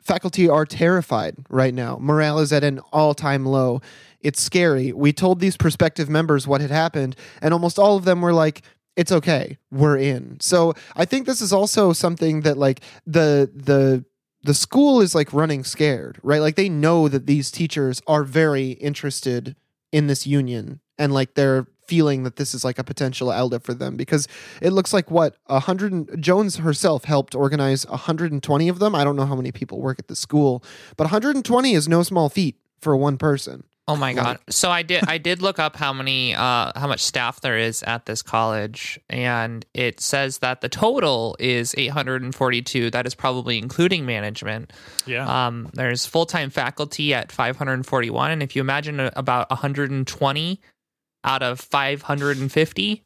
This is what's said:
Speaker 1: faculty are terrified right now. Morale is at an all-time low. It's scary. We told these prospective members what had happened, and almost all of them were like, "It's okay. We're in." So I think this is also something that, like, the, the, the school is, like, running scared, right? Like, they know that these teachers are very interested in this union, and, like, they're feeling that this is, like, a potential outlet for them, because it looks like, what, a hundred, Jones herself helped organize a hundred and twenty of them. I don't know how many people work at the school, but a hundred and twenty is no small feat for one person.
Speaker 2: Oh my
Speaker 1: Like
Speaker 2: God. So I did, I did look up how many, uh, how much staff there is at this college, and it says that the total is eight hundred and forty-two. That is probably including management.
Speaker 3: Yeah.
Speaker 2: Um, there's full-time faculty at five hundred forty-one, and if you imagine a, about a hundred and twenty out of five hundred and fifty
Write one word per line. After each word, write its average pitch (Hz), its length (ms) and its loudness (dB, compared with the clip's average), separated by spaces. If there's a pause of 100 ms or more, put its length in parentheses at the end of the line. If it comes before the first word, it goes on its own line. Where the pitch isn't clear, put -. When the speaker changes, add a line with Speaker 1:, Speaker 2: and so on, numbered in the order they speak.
Speaker 1:
faculty 180 480 0
are 156 180 4
terrified 160 680 0 (120)
right 131 260 2
now. 120 260 -6
Morale 151 400 2
is 147 120 2
at 147 120 2
an 139 140 0 (140)
all-time 147 540 2
low. 131 340 2 (400)
It's 147 200 -2
scary. 139 520 2
We 143 200 2
told 185 280 2
these 190 160 2
prospective 160 520 2
members 151 380 2
what 139 140 2
had 143 100 -4
happened, 151 460 -2 (260)
and 156 100 2
almost 170 260 0
all 202 180 6
of 185 80 -2
them 175 180 2
were 175 100 2
like, 156 300 2 (340)
"It's 170 160 2
okay. 156 460 0 (120)
We're 143 280 4
in." 135 420 -2
So 170 320 4 (240)
I 165 80 2
think 262 220 -2
this 262 160 -2
is 190 100 0
also 202 400 4
something 165 500 0
that, 147 140 2
like, 139 240 2 (260)
the, 147 480 4
the, 135 500 4 (380)
the 143 120 2
school 269 460 4
is, 190 140 4
like, 151 180 2
running 143 320 0
scared, 127 580 -2
right? 147 180 2
Like, 156 160 2
they 196 120 2
know 160 400 4
that 135 180 -2
these 139 240 2
teachers 139 560 -2
are 151 180 2
very 135 480 0
interested 131 840 -4 (360)
in 151 140 4
this 139 200 -2
union, 135 540 -2 (180)
and, 147 140 2
like, 135 220 0
they're 135 320 2 (200)
feeling 147 360 2
that 127 140 -6
this - 180 -6
is, 123 100 -8
like, 127 140 -2
a 127 60 -4
potential 127 460 -4
outlet 120 320 -2
for 123 120 -6
them, 131 200 -6
because 143 320 -2 (360)
it 175 80 4
looks 190 240 0
like, 190 160 0
what, 165 260 2 (120)
a 135 120 4
hundred, 185 580 -4
Jones 185 380 2
herself 160 480 0
helped 143 300 0
organize 139 560 0
a - 80 -6
hundred 165 340 -4
and 139 100 -4
twenty 156 260 2
of 180 100 -2
them. 208 160 2
I 143 100 4
don't 143 120 2
know 135 100 0
how 139 100 -2
many 127 160 -6
people - 300 -10
work 131 160 -4
at - 100 -14
the 110 80 -10
school, 139 480 0 (320)
but 156 80 0
a 160 60 0
hundred 233 260 0
and 262 80 -2
twenty 240 300 2
is 151 140 2
no 170 140 4
small 170 280 2
feat 170 260 0 (240)
for 151 160 2
one 139 220 0
person. 139 460 -2 (220)
Speaker 2:
Oh 151 100 -2
my 135 180 -2
Speaker 1:
Like - 20 -4
Speaker 2:
God. 123 220 -2 (100)
So - 220 0
I 175 100 0
did, 170 260 0
I 165 120 -2
did 175 240 -2
look 196 160 -2
up 156 180 -2
how 143 160 -4
many, 131 420 -2
uh, 120 400 0
how 143 120 -6
much 120 160 -2
staff - 400 -4
there 120 160 -2
is 113 240 -2
at 117 240 -6
this 113 160 -8
college, 110 760 -4 (120)
and 120 520 -4 (120)
it 123 260 -4
says 139 380 -4
that 127 240 -4
the 127 80 -6
total 160 680 0
is 120 380 -2
eight 135 140 -2
hundred 131 320 -4
and 127 120 -8
forty-two. 123 580 -2
That 120 140 -2
is 123 80 -8
probably 123 440 -2
including 160 480 -2
management. 107 680 -6 (320)
Speaker 3:
Yeah. 123 240 -6 (200)
Speaker 2:
Um, 117 260 -8
there's 123 320 -4
full-time 165 420 -2
faculty 143 640 -4
at 123 180 -4
five 127 280 -4
hundred 131 260 -4
forty-one, 123 460 -2
and 160 120 -4
if 135 140 -6
you 139 60 -2
imagine 143 380 -4
a, 131 160 -2
about 123 340 -2
a 135 60 -2
hundred 139 340 -4
and 135 160 -4
twenty 156 560 -4 (600)
out 135 200 -2
of 127 180 -4
five 139 400 -2
hundred 143 380 -2
and 135 120 -4
fifty 190 560 -2